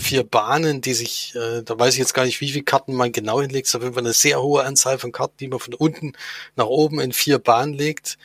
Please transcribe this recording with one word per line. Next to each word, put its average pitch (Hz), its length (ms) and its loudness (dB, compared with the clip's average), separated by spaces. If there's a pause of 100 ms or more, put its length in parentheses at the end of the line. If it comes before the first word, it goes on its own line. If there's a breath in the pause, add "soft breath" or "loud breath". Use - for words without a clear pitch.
vier 131 240 0
Bahnen, 135 560 0
die 127 140 -2
sich, - 420 -6
äh, 117 260 -4
da 110 160 -6
weiß 120 160 4
ich 131 60 0
jetzt 123 120 0
gar 131 120 2
nicht, 123 160 -2
wie 143 100 -4
viele 139 140 -4
Karten 135 280 2
man 123 200 0
genau 110 280 -2
hinlegt. 135 280 -4
Es - 20 2
ist 127 60 0
auf 117 60 -8
jeden 123 120 -6
Fall 123 80 -2
eine 117 100 0
sehr 143 300 2
hohe 139 220 2
Anzahl 131 340 2
von 120 140 -10
Karten, - 260 -6
die 135 80 -10
man 127 140 -6
von 120 140 -12
unten 156 400 -2 (420 loud breath)
nach 113 100 2
oben 147 320 2
in 127 140 -2
vier 143 260 2
Bahnen 127 360 4
legt. 151 500 -4